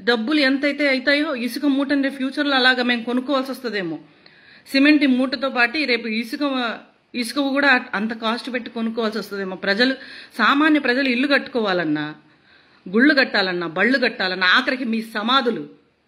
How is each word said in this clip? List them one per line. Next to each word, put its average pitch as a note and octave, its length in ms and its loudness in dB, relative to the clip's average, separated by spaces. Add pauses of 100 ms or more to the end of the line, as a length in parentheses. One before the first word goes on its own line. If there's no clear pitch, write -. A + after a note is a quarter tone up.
డబ్బులు A#3+ 360 2
ఎంతైతే C#4 480 2
అవుతాయో, C#4+ 460 0
ఇసుక B3 320 -4
మూటని C#4 360 0
రేపు C4+ 140 -2
ఫ్యూచర్లో C4+ 400 0
అలాగా B3+ 260 4
మేము A#3+ 220 0
కొనుక్కోవాల్సి C4 460 -2
వస్తుందేమో. G3+ 480 -6 (760)
సిమెంట్ C#4+ 340 6
మూటతో C4 420 0
పాటు A#3+ 300 0
రేపు A#3+ 280 0
ఇసుక, A#3+ 720 -4 (360)
ఇసుక A#3+ 240 -4
కూడా C#4 460 2 (100)
అంత G#3+ 180 -4
కాస్ట్ A3+ 400 -4
పెట్టి B3 180 -6
కొనుక్కోవాల్సి A3+ 480 -4
వస్తుందేమో. G3 380 -6
ప్రజలు, G#3 380 0 (440)
సామాన్య C#4+ 420 4
ప్రజలు C4 280 0
ఇల్లు B3+ 200 0
కట్టుకోవాలన్నా, F3 840 -2 (720)
గుళ్ళు A#3+ 260 4
కట్టాలన్నా, F#3+ 520 0
బళ్ళు G3 320 2
కట్టాలన్నా, F#3+ 480 -2
ఆఖరికి B3+ 380 2
మీ A3+ 180 -2
సమాధులు, A3+ 680 -2 (400)